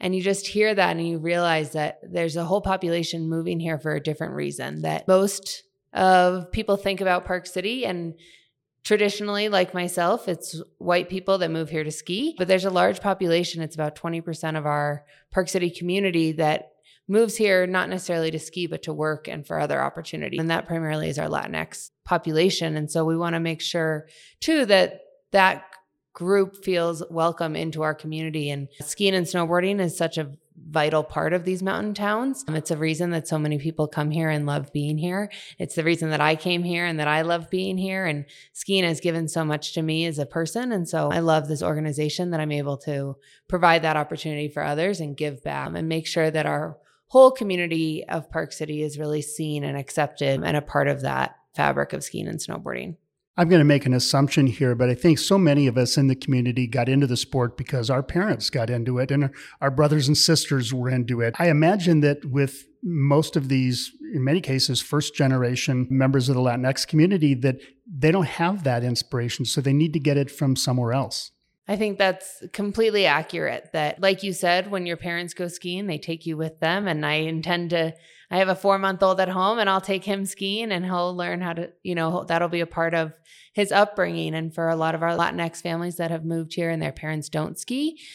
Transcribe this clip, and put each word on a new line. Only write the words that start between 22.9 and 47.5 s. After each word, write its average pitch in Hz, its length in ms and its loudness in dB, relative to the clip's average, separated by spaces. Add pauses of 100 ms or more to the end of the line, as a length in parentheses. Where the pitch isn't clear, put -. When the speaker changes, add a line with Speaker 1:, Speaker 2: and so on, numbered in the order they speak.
Speaker 1:
we 160 120 0
wanna 170 240 -2
make 165 200 -2
sure, 160 460 -2 (320)
too, 302 280 2
that 190 340 4 (320)
that 190 320 4 (480)
group 196 520 0
feels 170 460 0
welcome 165 460 -2
into 160 260 -4
our 156 100 0
community. 156 580 -6
And 139 180 -6 (120)
skiing 196 360 0
and 180 100 2
snowboarding 180 540 0
is 170 160 -2
such 165 200 -2
a 151 140 -4 (400)
vital 151 340 2
part 156 300 -2
of 180 100 -2
these 180 180 -2
mountain 190 300 -2
towns. 214 560 -2
Um, 156 80 -2
it's 151 140 -4
a 160 80 0
reason 160 320 0
that 165 180 -4
so 160 100 0
many 151 200 0
people 156 280 -2
come 151 240 -4
here 160 200 0
and 151 160 0
love 143 260 -4
being 151 240 -2
here. 180 340 -4 (280)
It's - 160 -8
the 160 100 -2
reason 165 240 0
that 151 140 0
I 156 120 4
came 175 280 -2
here 175 240 -2
and 165 120 -2
that 151 100 0
I 151 120 2
love 165 300 -2
being 185 260 -2
here. 190 300 -4
And 147 180 -2 (300)
skiing 190 300 0
has 165 140 0
given 165 300 -2
so 160 160 -2
much 151 300 -4
to 165 80 -2
me 160 240 0
as 156 120 -4
a 143 60 -2
person. 165 480 -4
And 175 160 -2
so 151 220 0
I 156 80 0
love 160 280 2
this 151 160 -4
organization 151 680 -2
that 160 100 -2
I'm 151 120 -2
able 143 260 -4
to 139 380 -6 (320)
provide 170 340 4
that 156 160 2
opportunity 151 500 -4
for 147 160 -6
others 160 340 -2
and 147 160 -6
give 143 300 -6
back 139 300 -6
and 165 160 -4
make 160 160 -2
sure 160 240 2
that 156 160 -2
our 151 320 -4 (300)
whole 262 220 10
community 170 800 -2